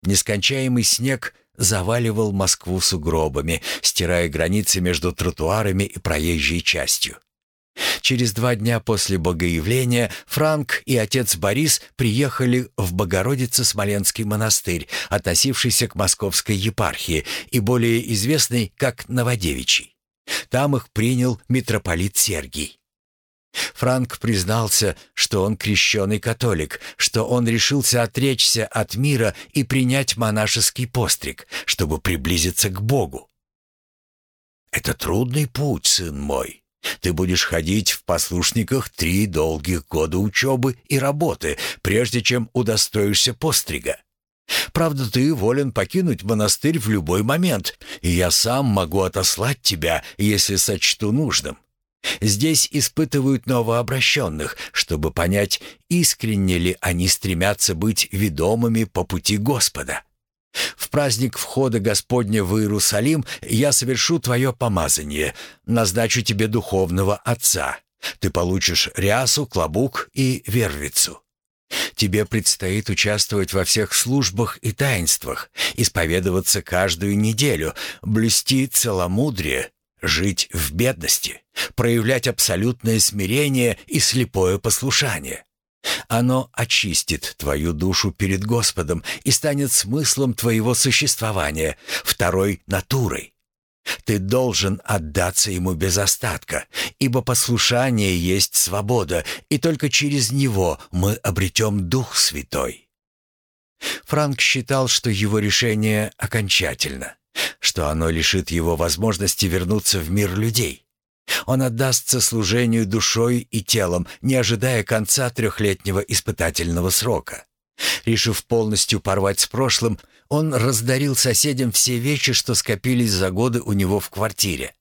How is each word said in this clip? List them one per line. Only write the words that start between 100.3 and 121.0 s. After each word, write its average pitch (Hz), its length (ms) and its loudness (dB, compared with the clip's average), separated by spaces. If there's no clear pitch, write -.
него 104 480 2
мы 95 240 2
обретём 95 720 -2
Дух 123 260 -2
Святой". 69 720 -2
Франк 139 360 0
считал, 135 460 0
что - 220 0
его 104 300 2
решение 107 800 2
окончательно, 73 1000 -2
что - 280 0
оно 80 220 0
лишит 82 420 0
его 82 240 2
возможности 87 720 0
вернуться 92 540 0
в 80 120 -4
мир 98 260 0
людей. 107 480 -2
Он 131 160 0
отдастся 131 600 0
служению 113 680 2
душой 113 640 0
и 110 100 -2
телом, 90 460 0
не 131 140 2
ожидая 117 480 0
конца 117 460 0
трёхлетнего 101 680 0
испытательного 87 920 -2
срока. - 560 -2
Решив 113 420 0
полностью 107 540 0
порвать 98 400 0
с - 60 4
прошлым, 117 540 0
он 151 260 0
раздарил 127 640 2